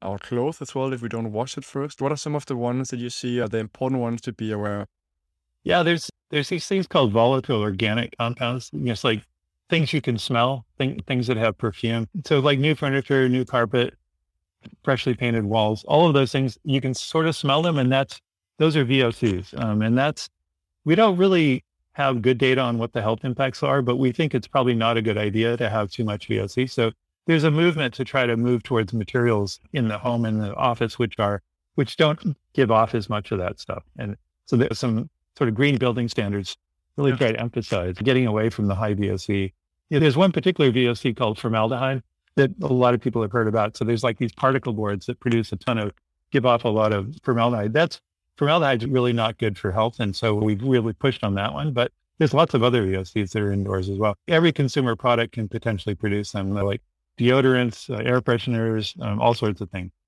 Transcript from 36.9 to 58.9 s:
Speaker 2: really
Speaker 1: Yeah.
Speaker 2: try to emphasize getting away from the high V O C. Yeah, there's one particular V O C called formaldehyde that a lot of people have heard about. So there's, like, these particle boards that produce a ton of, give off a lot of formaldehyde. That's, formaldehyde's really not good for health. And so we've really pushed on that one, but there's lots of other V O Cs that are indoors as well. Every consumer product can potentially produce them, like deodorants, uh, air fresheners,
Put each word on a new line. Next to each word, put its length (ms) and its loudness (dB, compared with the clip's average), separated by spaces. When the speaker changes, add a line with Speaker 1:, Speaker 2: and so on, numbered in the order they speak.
Speaker 2:
really 160 2
Speaker 1:
Yeah. 60 -2
Speaker 2:
try 140 2
to 80 -6
emphasize 580 -4
getting 280 2
away 240 0
from 160 -2
the 80 0
high 200 -2
V 160 -2
O 60 -2
C. 380 -4
Yeah, 120 2
there's 160 4
one 160 4
particular 400 2
V 160 2
O 60 0
C 200 -4
called 240 -2
formaldehyde 640 -2
that 160 4
a 60 -4
lot 260 4
of 80 0
people 220 -2
have 80 -4
heard 160 0
about. 300 0
So 80 -4
there's, 180 -2
like, 160 -2
these 140 -4
particle 400 0
boards 340 -4
that 140 -8
produce 320 0
a 40 -4
ton 220 -2
of, 140 -4
give 120 2
off 200 4
a 40 0
lot 240 2
of 300 -2
formaldehyde. 500 0
That's, 280 0
formaldehyde's 500 2
really 260 2
not 260 0
good 180 -2
for 140 -4
health. 300 0
And 160 -4
so 180 0
we've 280 0
really 320 2
pushed 280 -2
on 120 0
that 180 -2
one, 200 -4
but 200 0
there's 160 2
lots 200 4
of 100 4
other 200 4
V 120 0
O 80 -4
Cs 280 -4
that 100 -2
are 100 0
indoors 360 -2
as 100 -4
well. 180 0
Every 240 4
consumer 460 0
product 380 0
can 120 -4
potentially 480 -4
produce 380 -4
them, 200 -4
like 280 -2
deodorants, 760 2
uh, 80 -6
air 200 2
fresheners, 800 -2